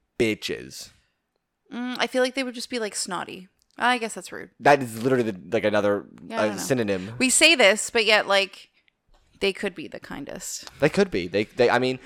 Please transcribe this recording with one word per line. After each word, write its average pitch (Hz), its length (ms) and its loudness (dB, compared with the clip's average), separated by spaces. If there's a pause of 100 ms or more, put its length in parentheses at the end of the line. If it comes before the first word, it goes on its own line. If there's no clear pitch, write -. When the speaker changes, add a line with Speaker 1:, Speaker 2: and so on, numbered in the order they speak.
(200)
Speaker 1:
bitches. 92 680 -4 (840)
Speaker 2:
Mm, 247 280 -8
I 247 80 -2
feel 254 160 0
like 254 100 -2
they 269 100 -4
would 247 120 -8
just 240 160 -12
be, 247 80 -4
like, 214 160 -8
snotty. 185 520 -8 (300)
I 247 220 0
guess 220 160 -8
that's - 160 -14
rude. - 180 -14 (100)
Speaker 1:
That 139 220 6
is 113 220 -8
literally 123 260 2
the, 95 100 -8 (120)
like, 110 140 0
another, 101 400 2 (220)
Speaker 2:
Yeah, 113 100 -8
I - 20 -4
Speaker 1:
uh, 107 80 2
Speaker 2:
don't 104 80 -4
know. 92 80 -8
Speaker 1:
synonym. 104 560 -2
Speaker 2:
We 254 100 2
say 320 240 6
this, 214 380 4
but 233 140 2
yet, 208 220 4
like, 196 420 0 (720)
they 196 140 0
could 185 220 -6
be 156 120 -12
the - 120 -14
kindest. - 680 -12 (100)
Speaker 1:
They 156 100 4
could 196 220 0
be. 90 160 -2
They, 98 180 0
they. 120 240 4
I 120 100 6
mean, 127 260 -2